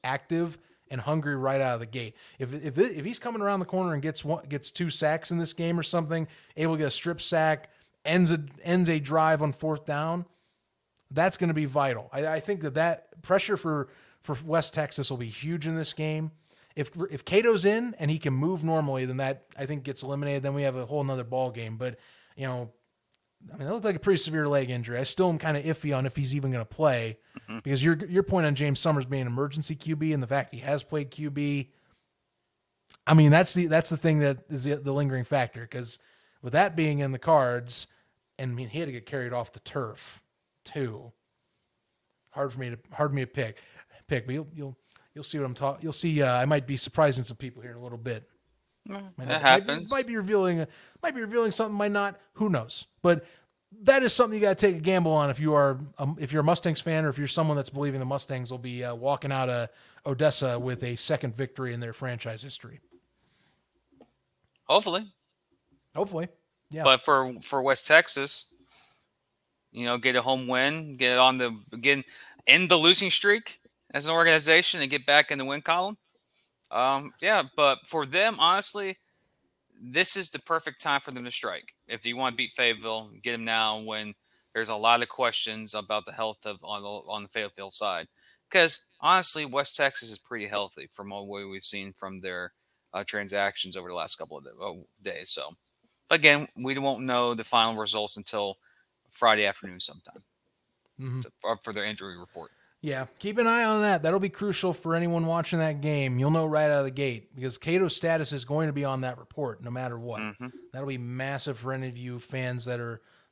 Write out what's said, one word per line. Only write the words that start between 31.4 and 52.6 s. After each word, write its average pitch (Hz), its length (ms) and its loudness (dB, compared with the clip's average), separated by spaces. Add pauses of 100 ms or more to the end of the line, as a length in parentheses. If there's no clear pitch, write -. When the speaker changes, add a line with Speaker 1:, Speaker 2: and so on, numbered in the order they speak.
Speaker 1:
I 147 80 6
mean, 151 160 10
that's 170 240 6
the, 180 140 2
that's 160 200 4
the 165 80 -2
thing 156 220 2
that 139 200 2 (120)
is 135 140 -4
the, 143 120 0
the 139 160 -4
lingering 135 300 0
factor, 120 420 -2
'cause 120 360 -12 (420)
with 123 120 -4
that 175 200 4
being 156 240 2
in 139 140 -2
the 131 80 -8
cards, 123 640 2 (500)
and, 131 140 -6
I 120 40 -6
mean, 120 140 -8
he 147 120 -6
had 170 60 -4
to 139 60 -6
get 120 140 -12
carried 123 260 -6
off 120 200 -4
the - 80 -20
turf - 600 -10 (440)
too. 120 480 -8 (1160)
Hard 139 220 -6
for 120 60 -12
me 127 120 -8
to, 117 80 -10 (140)
hard 151 180 0
for 135 40 -2
me 139 80 0
to 123 60 -4
pick, 113 340 -6 (460)
pick, 120 180 -2
but 127 80 -4
you'll, 147 180 -6
you'll, 139 240 -12 (380)
you'll 147 100 -10
see 156 140 -4
what 143 60 -2
I'm 123 100 -4
talk-, 139 300 -4
you'll 160 80 -4
see, 156 300 2
uh, 127 120 4
I 123 120 2
might 143 200 2
be 135 100 -4
surprising 135 460 2
some 117 140 -10
people 123 260 -14
here 120 80 -14
in 117 60 -16
a 120 60 -18
little 120 140 -12
bit. 113 320 -8 (600)
Speaker 2:
Mm, 196 280 -12
Speaker 1:
Might 127 80 -10
Speaker 2:
it 127 40 -6
Speaker 1:
not, 151 120 0
Speaker 2:
happens. 143 500 4
Speaker 1:
might 269 120 0
be, - 0 -
might 240 60 -12
be 233 80 -6
revealing, 185 500 0 (340)
might 330 140 -4
be 254 60 -8
revealing 226 320 0
something, 214 240 -2
might 208 160 0
not. 202 260 0 (160)
Who 214 140 0
knows? 123 380 -2 (160)